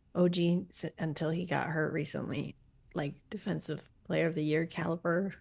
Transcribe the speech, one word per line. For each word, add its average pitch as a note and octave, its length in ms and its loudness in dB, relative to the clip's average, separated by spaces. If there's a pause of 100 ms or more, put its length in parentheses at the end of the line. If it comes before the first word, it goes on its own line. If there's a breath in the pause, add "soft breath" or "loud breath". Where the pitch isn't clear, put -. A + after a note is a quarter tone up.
(140)
O F3+ 140 6
G F3 420 4
s-, - 140 -10 (140)
until D#3+ 320 0
he F3 160 0
got C#3+ 220 0
hurt D#3 260 0
recently, - 640 -4 (380)
like, D3 200 -2 (160)
defensive D#3+ 500 -4 (260)
player E3 200 2
of E3 80 0
the D#3 100 0
year D#3 220 2
caliber E3+ 760 0